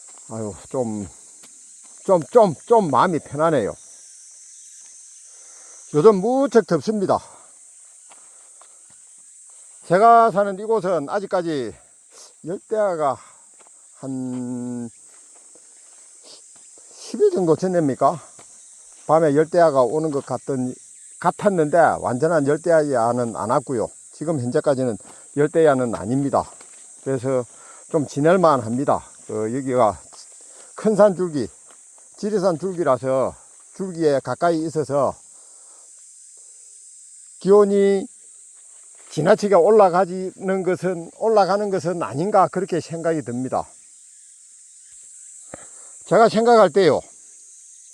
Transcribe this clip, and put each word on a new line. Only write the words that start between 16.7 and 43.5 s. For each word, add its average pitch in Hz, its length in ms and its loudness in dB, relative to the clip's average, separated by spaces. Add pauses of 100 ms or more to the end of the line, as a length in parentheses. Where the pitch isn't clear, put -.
십 226 120 -2
일 403 100 4
정도 175 240 2
지냅니까? 156 640 -2 (840)
밤에 151 280 2
열대야가 156 480 2
오는 151 300 -2
것 139 120 -4
같던, 127 500 -6 (440)
같았는데 170 600 0 (220)
완전한 139 460 0
열대야는 135 880 0
안 95 160 -6
왔고요. 127 380 -2 (240)
지금 156 260 -6
현재까지는 127 580 -2 (400)
열대야는 143 580 2
아닙니다. 113 540 -2 (540)
그래서 131 420 -4 (460)
좀 151 160 -2
지낼만 156 540 2
합니다. 120 420 -2 (240)
그 110 300 -6
여기가 127 440 0 (760)
큰 214 180 -2
산줄기, 170 540 2 (680)
지리산 196 400 -2
줄기라서 131 800 -2 (400)
줄기에 165 460 -2
가까이 156 440 -2
있어서 139 520 -2 (2250)
기온이 196 640 4 (1040)
지나치게 190 460 0
올라가지는 185 1080 2
것은, 170 560 -4
올라가는 208 500 0
것은 175 360 -4
아닌가, 175 420 2
그렇게 180 340 -4
생각이 165 420 -4
듭니다. 120 440 -6 (2500)